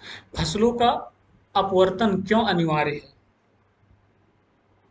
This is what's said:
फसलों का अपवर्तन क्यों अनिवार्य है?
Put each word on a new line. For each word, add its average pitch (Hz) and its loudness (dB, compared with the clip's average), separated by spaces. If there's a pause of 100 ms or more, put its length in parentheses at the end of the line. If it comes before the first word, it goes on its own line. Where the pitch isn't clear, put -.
(380)
फसलों 208 0
का 240 -2 (420)
अपवर्तन 190 2
क्यों 220 0
अनिवार्य 160 0
है? - -12 (1700)